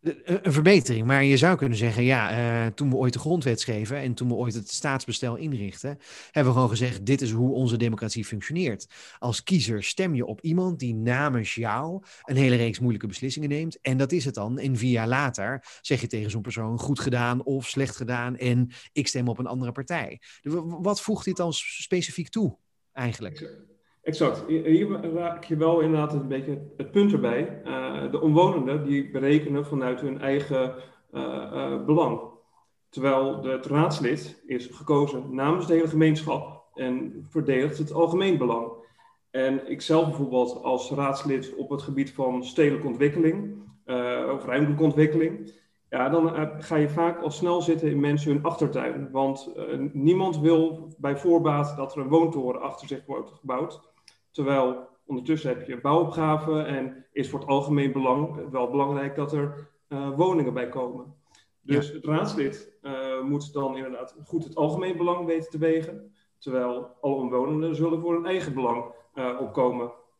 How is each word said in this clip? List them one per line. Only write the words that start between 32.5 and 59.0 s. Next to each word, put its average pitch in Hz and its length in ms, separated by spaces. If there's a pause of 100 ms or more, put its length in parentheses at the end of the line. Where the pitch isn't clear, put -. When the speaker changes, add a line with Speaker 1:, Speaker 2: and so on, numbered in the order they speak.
Speaker 2:
Terwijl 135 520
de, 104 80
het - 180
raadslid 147 800
is 123 200
gekozen 143 680
namens 151 320
de 165 80
hele 165 140
gemeenschap 156 760 (100)
en 127 540
verdedigt 139 500
het 151 140
algemeen 170 460
belang. 117 340 (580)
En 131 400
ik 139 100
zelf 160 240
bijvoorbeeld 127 580
als 127 280
raadslid 135 640
op - 160
het 139 120
gebied 135 300
van 127 320
stedelijke 143 420
ontwikkeling, 151 760 (220)
eh, 123 500
of 135 100
ruimtelijke 147 380
ontwikkeling, 156 720 (380)
ja, 131 180
dan, 160 260
eh, 151 140 (100)
ga - 180
je 151 120
vaak 170 340
al 151 80
snel 175 320
zitten 160 280
in 143 100
mensen 147 320
hun 143 100
achtertuin. 135 680
Want, 135 460
eh, 123 220 (140)
niemand 170 460
wil 160 500 (100)
bij 139 180
voorbaat 151 600
dat 135 180
er 147 60
een 131 80
woontoren 147 520
achter 139 280
zich 139 180
wordt 151 240
gebouwd. 135 560 (520)
Terwijl 135 500 (180)
ondertussen 143 420
heb - 180
je 127 140
bouwopgaven 156 840
en 131 460
is - 160
voor 143 100
het - 100
algemeen 143 440
belang, 139 460
eh, 147 120
wel 123 200
belangrijk 139 460